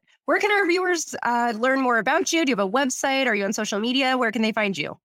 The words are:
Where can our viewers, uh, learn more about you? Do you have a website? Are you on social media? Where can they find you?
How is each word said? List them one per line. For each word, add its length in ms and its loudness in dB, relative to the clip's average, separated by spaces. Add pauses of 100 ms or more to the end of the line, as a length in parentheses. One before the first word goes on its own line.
(260)
Where 140 2
can 120 0
our 160 2
viewers, 560 -2
uh, 340 0
learn 240 2
more 160 2
about 340 0
you? 140 2
Do 60 2
you 40 2
have 100 0
a 40 -4
website? 560 0
Are 100 2
you 100 0
on 80 -2
social 260 -2
media? 380 0
Where 140 0
can 100 -2
they 100 2
find 260 -2
you? 280 -8